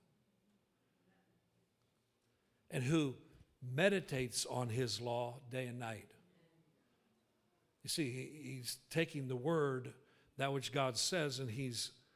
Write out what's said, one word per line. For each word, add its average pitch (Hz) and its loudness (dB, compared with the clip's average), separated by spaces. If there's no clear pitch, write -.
and 139 0
who 143 4
meditates 139 2
on 127 0
his 113 0
law 120 -2
day 127 -2
and 120 -6
night." 113 -6
You - -10
see, 143 0
he, 131 -8
he's 120 -6
taking 156 0
the 127 -2
word, 131 0
that 139 2
which 139 -2
God 131 4
says, 147 2
and 131 -2
he's 120 -2